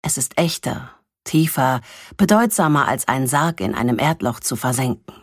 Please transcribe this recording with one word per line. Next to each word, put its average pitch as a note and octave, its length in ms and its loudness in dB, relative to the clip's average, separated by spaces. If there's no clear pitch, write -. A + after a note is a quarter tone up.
Es - 160 -4
ist - 220 -4
echter, C3 500 -4
tiefer, C#3 560 2
bedeutsamer, G3+ 680 4
als A#2+ 200 -2
einen C3 200 0
Sarg D3+ 340 0
in F#2+ 140 -4
einem A#2+ 240 0
Erdloch C3+ 400 -2
zu - 160 -6
versenken. - 680 -4